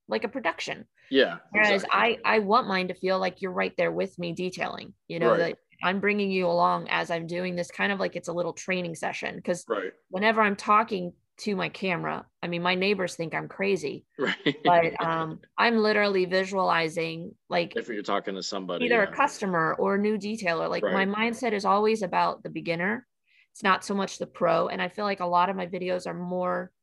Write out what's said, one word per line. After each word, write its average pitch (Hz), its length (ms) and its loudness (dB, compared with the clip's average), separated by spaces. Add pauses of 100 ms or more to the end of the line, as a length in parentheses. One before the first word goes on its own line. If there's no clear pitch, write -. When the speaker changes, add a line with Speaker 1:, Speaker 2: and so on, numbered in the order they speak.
Speaker 1:
like 220 180 -2
a 226 40 -4
production. - 580 -6 (240)
Speaker 2:
Yeah, 127 280 4 (120)
Speaker 1:
Whereas 208 340 4
Speaker 2:
exactly. - 60 -4
Speaker 1:
I, 220 340 2
I 214 140 4
want 214 280 2
mine 185 220 0
to 180 60 -8
feel 185 240 0
like 185 220 -4
you're 185 120 -4
right 190 240 -2
there 170 140 2
with 180 280 -4
me 175 140 -6
detailing, 175 600 -6 (160)
you 170 100 -6
know, 165 120 4
Speaker 2:
Right. 170 60 4
Speaker 1:
that 170 220 0 (240)
I'm 185 180 2
bringing 202 300 2
you 185 160 2
along 175 420 2
as 165 220 -2
I'm 165 160 -4
doing 175 280 -4
this, 175 160 -4
kind 196 220 -2
of 190 60 -4
like 180 180 -2
it's 175 120 -10
a 170 40 -4
little 170 200 -4
training 180 420 -4
session. - 480 -6
'Cause 175 240 -4
Speaker 2:
Right. 190 260 -4 (160)
Speaker 1:
whenever 214 320 2
I'm 202 160 4
talking 208 560 2 (260)
to 208 160 -2
my 175 140 -2
camera, 160 580 -4 (160)
I 175 40 -4
mean, 170 160 -4
my 180 120 2
neighbors 185 400 0
think 160 200 -6
I'm 156 140 -4
crazy, 165 560 -2 (120)
Speaker 2:
<laughs> - 0 -
Right. - 480 -2
Speaker 1:
but, 170 280 6 (120)
um, 160 360 -4 (160)
I'm 226 220 4
literally 208 460 4
visualizing, 170 1080 0 (140)
like, 175 280 0
Speaker 2:
If 220 100 -6
you're 104 160 -6
talking 98 320 -2
to 92 80 -8
somebody, 95 440 -4
Speaker 1:
either 233 140 6
Speaker 2:
yeah. 196 100 2
Speaker 1:
a - 40 -12
customer 185 640 0
or 196 160 2
a 196 40 2
new 214 180 2
detailer, 180 520 -2
like, 190 200 -2
my 190 160 2
Speaker 2:
Right. - 20 0
Speaker 1:
mindset 226 460 -2
is 202 120 -2
always 214 380 4
about 175 400 0
the 175 60 -10
beginner. 170 580 -4 (460)
It's - 100 -10
not 190 220 2
so 202 100 -4
much 196 240 -4
the 175 80 -6
pro. 170 420 2
And 185 120 -4
I 180 80 -2
feel 208 160 -6
like 196 160 -2
a 180 60 -2
lot 175 220 4
of 196 80 -2
my 180 100 -4
videos 180 400 -4
are 170 80 -4
more 180 560 -2 (120)